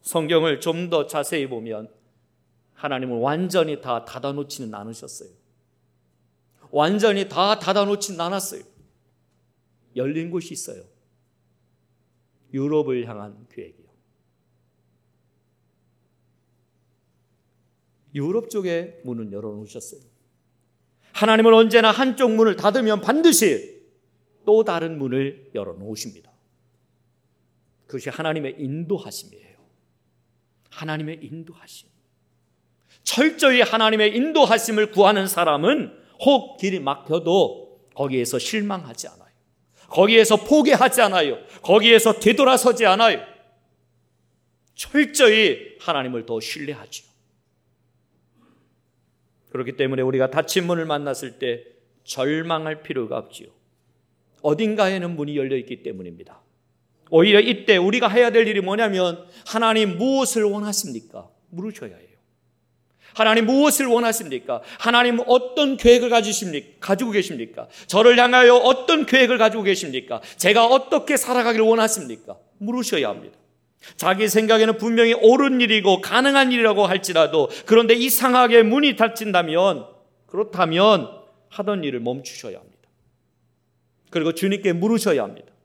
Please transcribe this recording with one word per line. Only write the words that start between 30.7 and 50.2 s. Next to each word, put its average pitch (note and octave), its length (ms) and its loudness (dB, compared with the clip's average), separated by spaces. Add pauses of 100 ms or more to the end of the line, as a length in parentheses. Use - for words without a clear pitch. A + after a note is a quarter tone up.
하나님의 D#3 520 -10
인도하심. - 640 -20 (1160)
철저히 C#4 580 2
하나님의 A3 540 0
인도하심을 A3 760 0
구하는 G3 360 2
사람은 F3 640 -2 (320)
혹 C4+ 320 2
길이 F#3+ 220 -4
막혀도 D#3 1120 -4
거기에서 C3 460 -4
실망하지 F#3+ 680 -10
않아요. - 160 -20 (640)
거기에서 G#3+ 480 4
포기하지 C4+ 640 2
않아요. F3 360 0 (240)
거기에서 A3 580 4
되돌아서지 B3 680 2
않아요. G3+ 380 2 (1500)
철저히 A3 1080 0
하나님을 B2+ 460 -6
더 A#2 140 -8
신뢰하지요. C3+ 640 -14 (2500)
그렇기 B2 260 -10
때문에 C3 240 -2
우리가 C3 300 0